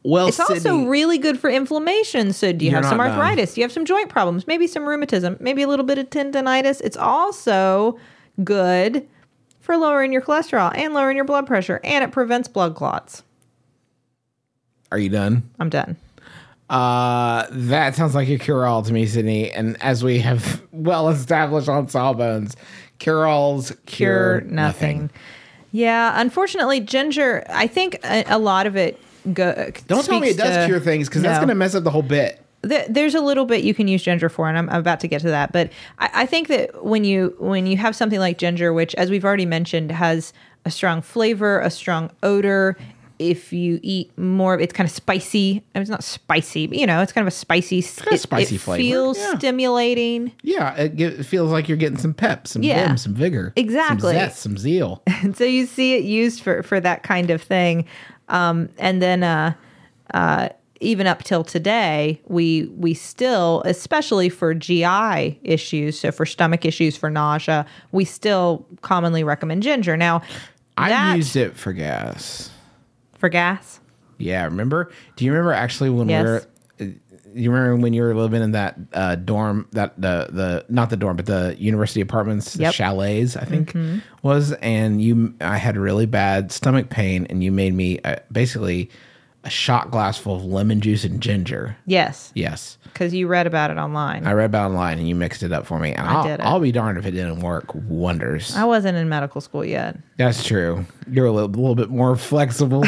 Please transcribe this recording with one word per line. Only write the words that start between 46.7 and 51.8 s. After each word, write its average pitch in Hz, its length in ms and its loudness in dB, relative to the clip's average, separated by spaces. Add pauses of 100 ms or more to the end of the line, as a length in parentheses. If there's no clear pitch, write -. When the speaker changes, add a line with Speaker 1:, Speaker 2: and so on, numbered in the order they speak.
Speaker 2:
you 277 80 2
know, 170 160 2
it's 190 100 -2
kind 226 120 0
of 190 80 0
a - 40 -14
spicy 180 420 0
s-, - 200 -4
Speaker 1:
It's - 40 -14
got 427 80 -2
a 427 40 4
Speaker 2:
it, - 60 2
Speaker 1:
spicy - 360 -2
Speaker 2:
it 95 40 -8
Speaker 1:
flavor. 92 220 -2
Speaker 2:
feels 254 360 0
Speaker 1:
Yeah. 220 200 -2
Speaker 2:
stimulating. 240 920 0 (100)
Speaker 1:
Yeah, 320 320 -2
it 156 220 -2
ge-, 156 40 -2 (200)
it - 60 -8
feels 170 260 0
like 156 160 0
you're 156 100 0
getting 151 200 0